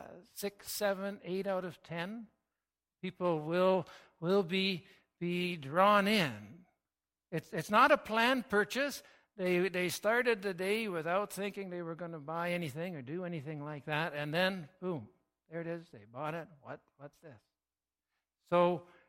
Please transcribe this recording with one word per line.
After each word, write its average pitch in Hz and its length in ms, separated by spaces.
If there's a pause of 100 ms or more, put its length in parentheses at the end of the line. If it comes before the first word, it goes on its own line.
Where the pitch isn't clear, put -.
(360)
six, - 360
seven, 196 540
eight 185 220
out 185 180
of 165 180
ten 196 440 (760)
people 175 400
will, 180 460 (320)
will 190 240
be, 190 420 (340)
be 175 380
drawn 190 500
in. 196 240 (1000)
It's, 160 200
it's - 180
not 247 220
a 285 60
planned 233 520
purchase. 240 540 (340)
They, 180 320
they 180 200
started 233 520
the 196 120
day 202 340
without 175 460
thinking 196 360
they 175 120
were 165 140
gonna 165 240
buy 165 320
anything 170 440
or 143 60
do 165 240
anything 151 400
like 151 200
that, 151 300
and 147 180
then, 185 360 (120)
boom, 160 260 (440)
there 165 100
it 165 60
is. 170 240
They 107 200
bought 151 240
it. 160 120 (140)
What, 135 180 (180)
what's 143 260
this? 131 160 (1120)
So 175 340 (240)